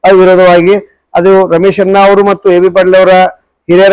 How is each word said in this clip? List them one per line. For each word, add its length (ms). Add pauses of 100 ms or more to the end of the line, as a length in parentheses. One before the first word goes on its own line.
ಅವಿರೋಧವಾಗಿ. 1000 (100)
ಅದು 320
ರಮೇಶ್ 340
ಅಣ್ಣ 180
ಅವರು 280
ಮತ್ತು 240
ಎ 100
ಬಿ 80
ಪಾಟೀಲ್ 260
ಅವರ 140 (640)
ಹಿರಿಯರ 220